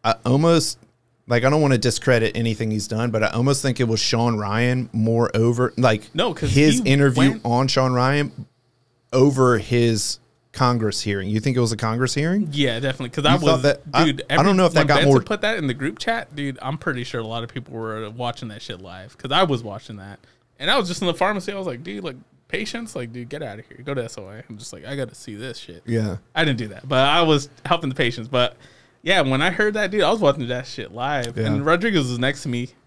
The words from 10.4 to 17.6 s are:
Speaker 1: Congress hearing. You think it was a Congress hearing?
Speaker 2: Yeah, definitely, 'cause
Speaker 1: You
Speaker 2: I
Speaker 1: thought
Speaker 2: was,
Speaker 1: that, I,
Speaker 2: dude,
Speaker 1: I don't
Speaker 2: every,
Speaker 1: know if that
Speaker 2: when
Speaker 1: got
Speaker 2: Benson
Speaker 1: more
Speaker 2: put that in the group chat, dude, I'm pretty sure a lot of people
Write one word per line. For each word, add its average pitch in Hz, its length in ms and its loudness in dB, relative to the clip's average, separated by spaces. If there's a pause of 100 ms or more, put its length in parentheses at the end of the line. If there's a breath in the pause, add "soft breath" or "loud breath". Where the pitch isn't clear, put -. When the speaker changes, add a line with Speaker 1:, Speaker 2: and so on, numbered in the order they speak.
Speaker 1:
Congress 120 480 0
hearing. 98 280 -2
You 107 100 0
think 127 180 0
it - 20 2
was 117 120 2
a 107 60 -4
Congress 120 360 -2
hearing? 170 380 0
Speaker 2:
Yeah, 131 280 0
definitely, 131 300 -6
'cause 139 140 -6
Speaker 1:
You 151 80 4
Speaker 2:
I 180 60 6
Speaker 1:
thought 175 40 0 (140)
Speaker 2:
was, 131 80 -2
Speaker 1:
that, 143 180 2 (120)
I, 156 120 4
Speaker 2:
dude, 139 240 -2
Speaker 1:
I 143 80 0
don't 147 100 4
Speaker 2:
every, 190 100 4
Speaker 1:
know 185 100 4
if 170 60 0
that 151 80 4
Speaker 2:
when 151 60 2
Speaker 1:
got 143 100 4
Speaker 2:
Benson 143 140 4
Speaker 1:
more 135 100 6
Speaker 2:
put 214 200 -6
that 214 160 -2
in 151 100 -4
the 123 60 -2
group 143 260 -6
chat, 226 360 -4
dude, 139 260 -8
I'm 139 160 -6
pretty 127 260 -6
sure 123 180 -8
a 110 60 -8
lot 113 160 -8
of 117 60 -12
people - 240 -12